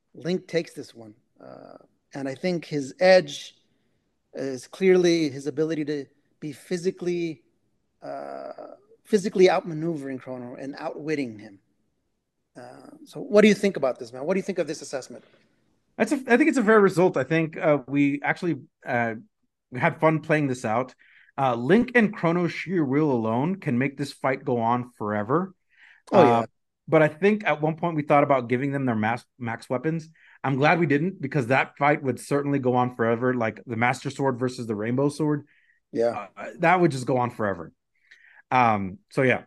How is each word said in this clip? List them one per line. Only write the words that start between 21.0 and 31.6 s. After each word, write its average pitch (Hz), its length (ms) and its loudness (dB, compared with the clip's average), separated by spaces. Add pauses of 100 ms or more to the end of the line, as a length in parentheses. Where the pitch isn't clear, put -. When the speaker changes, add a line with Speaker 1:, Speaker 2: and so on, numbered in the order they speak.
Speaker 2:
Uh, 131 180 0
Link 165 400 2
and 214 180 4
Chrono's 170 380 0
sheer 170 320 -4
will 143 280 0
alone 123 440 0
can 151 220 -2
make 135 200 -2
this 147 140 -6
fight 139 320 -4
go 127 160 -2
on 120 380 0
forever. 107 560 -2 (580)
Speaker 1:
Oh, 190 120 8
yeah. 123 80 6
Speaker 2:
Uh, 117 140 2 (420)
but 156 140 4
I 156 60 6
think 202 380 0
at 151 160 0
one 156 160 -2
point 170 180 -4
we 151 60 -2
thought 143 220 4
about 135 260 2
giving 127 240 -2
them 139 120 -4
their 123 100 0
max, 110 280 -2 (160)
max 117 300 -8
weapons. 156 400 -4 (340)
I'm 135 140 0
glad 156 220 4
we 170 80 2
didn't, 156 340 0
because 139 260 -2
that 131 300 0